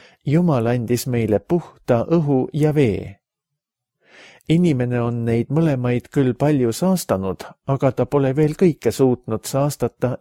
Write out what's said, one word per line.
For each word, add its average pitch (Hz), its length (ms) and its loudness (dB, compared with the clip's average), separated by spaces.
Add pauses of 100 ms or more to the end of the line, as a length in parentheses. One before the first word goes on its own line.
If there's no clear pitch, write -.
(260)
Jumal 143 460 2
andis 120 360 -2
meile 110 320 0
puhta - 680 -2
õhu 147 460 0
ja 151 180 2
vee. 101 480 0 (1300)
Inimene 127 520 2
on 120 240 -4
neid 117 260 0
mõlemaid 127 600 0
küll 131 280 0
palju 135 320 2
saastanud, 107 720 -2 (240)
aga 135 240 0
ta 127 140 -2
pole 139 300 0
veel 151 200 2
kõike 147 360 2
suutnud 117 520 0
saastata 135 760 -4